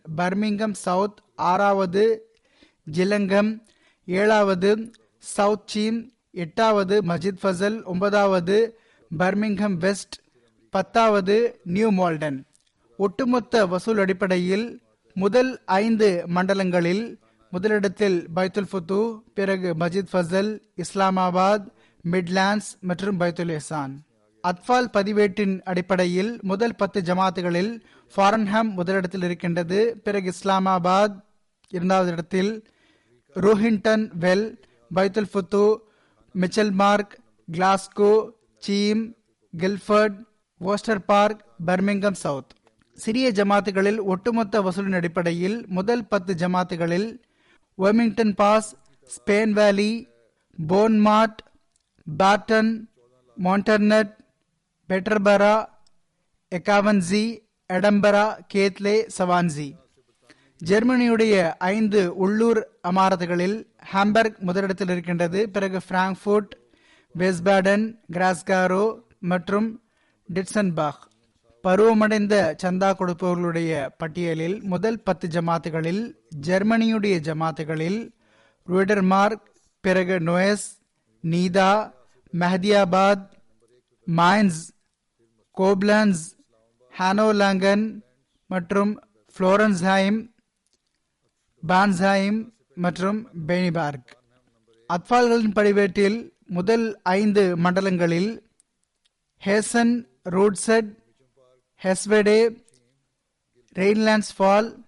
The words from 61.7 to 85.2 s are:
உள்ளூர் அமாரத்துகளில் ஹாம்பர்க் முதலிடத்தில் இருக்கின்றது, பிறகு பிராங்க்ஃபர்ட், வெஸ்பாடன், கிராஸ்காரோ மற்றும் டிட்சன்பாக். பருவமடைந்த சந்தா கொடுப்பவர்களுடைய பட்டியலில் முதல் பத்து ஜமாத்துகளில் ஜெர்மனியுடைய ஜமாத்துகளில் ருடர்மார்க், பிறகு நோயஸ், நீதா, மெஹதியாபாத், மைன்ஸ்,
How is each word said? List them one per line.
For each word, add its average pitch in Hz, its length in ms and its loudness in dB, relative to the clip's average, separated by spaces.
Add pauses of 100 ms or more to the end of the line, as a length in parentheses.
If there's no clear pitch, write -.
உள்ளூர் 220 460 2 (220)
அமாரத்துகளில் 185 720 0 (280)
ஹாம்பர்க் 214 540 0
முதலிடத்தில் 190 500 -2
இருக்கின்றது, 175 600 -2
பிறகு 190 380 -4
பிராங்க்ஃபர்ட், 190 640 -2 (640)
வெஸ்பாடன், 190 680 0 (260)
கிராஸ்காரோ 185 760 0 (340)
மற்றும் 185 480 -2 (640)
டிட்சன்பாக். 175 760 -4 (600)
பருவமடைந்த 214 720 4 (200)
சந்தா 185 380 0
கொடுப்பவர்களுடைய 175 800 -2 (260)
பட்டியலில் 165 640 -4
முதல் 196 420 -4
பத்து 185 240 -4
ஜமாத்துகளில் 165 720 -4 (400)
ஜெர்மனியுடைய 208 800 0
ஜமாத்துகளில் 160 800 -4 (680)
ருடர்மார்க், 196 800 0 (380)
பிறகு 185 360 0
நோயஸ், 180 480 0 (560)
நீதா, 180 480 2 (640)
மெஹதியாபாத், 190 920 2 (800)
மைன்ஸ், 175 540 2 (960)